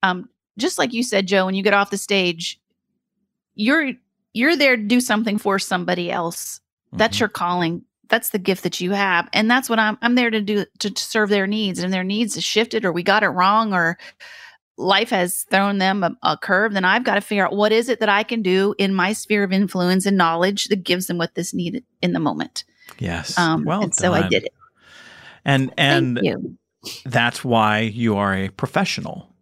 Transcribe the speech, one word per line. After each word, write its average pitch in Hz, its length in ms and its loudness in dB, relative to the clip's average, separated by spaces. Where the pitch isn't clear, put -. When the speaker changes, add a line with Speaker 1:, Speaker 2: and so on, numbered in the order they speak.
Speaker 1:
um, 180 260 -2
just 269 200 -4
like 262 160 0
you 233 100 -2
said, 196 240 -2
Joe, 185 180 2
when 190 100 -2
you 196 80 -2
get 202 100 4
off 202 180 2
the 202 60 -4
stage, 180 640 -2
you're, 269 360 0
you're 285 220 2
there 269 200 4
to 220 80 -4
do 233 160 4
something 214 380 0
for 196 220 0
somebody 175 520 -2
else. - 480 -6
That's 175 240 0
Speaker 2:
Mm-hmm. - 40 0
Speaker 1:
your 214 80 0
calling. 175 520 -2
That's - 220 0
the 208 80 -2
gift 190 240 -2
that - 180 -4
you 180 100 -2
have. 190 420 0
And 220 160 2
that's 262 200 2
what 226 100 2
I'm, 214 220 0
I'm 240 140 2
there 240 160 2
to 220 100 0
do, 202 240 -2
to, 208 100 -2
to - 140 -8
serve 214 260 0
their 202 180 2
needs. 202 320 -2
And 180 140 -2
their 185 100 -2
needs 208 320 -2
have 170 80 -6
shifted, 226 400 0
or 180 80 0
we 170 120 -2
got 202 200 2
it 302 60 2
wrong, 196 440 2
or 170 240 0
life 196 340 2
has 180 320 0
thrown 196 340 0
them 190 260 0
a, 170 200 -2
a 151 140 0
curve, 208 360 0
then 185 120 0
I've 208 180 2
gotta 202 180 0
figure 202 240 0
out, 175 100 -2
what 208 160 2
is 233 160 2
it 247 120 -2
that 214 100 0
I 208 140 4
can 226 180 -4
do 190 380 2
in 196 160 2
my 190 180 2
sphere 208 300 0
of 185 100 -2
influence 190 540 2
and 202 100 2
knowledge 175 520 2
that 196 140 0
gives 180 220 -2
them 175 140 -4
what 165 160 -4
this 170 180 -6
need 170 300 -6
in 180 120 0
the 175 60 -2
moment. 90 440 -4
Speaker 2:
Yes. 85 400 -6
Speaker 1:
Um, 165 260 2
Speaker 2:
Well 185 200 -2
Speaker 1:
and 175 100 -8
so 180 200 0
I - 80 2
Speaker 2:
done. 185 100 -2
Speaker 1:
did 95 140 0
it. - 80 -10
Speaker 2:
And, 135 220 2
Speaker 1:
Thank - 20 -6
Speaker 2:
and 135 440 2
Speaker 1:
you. - 340 -4
Speaker 2:
that's 120 380 0
why 110 360 4
you 110 380 0
are 98 160 2
a 95 160 -2
professional - 800 -4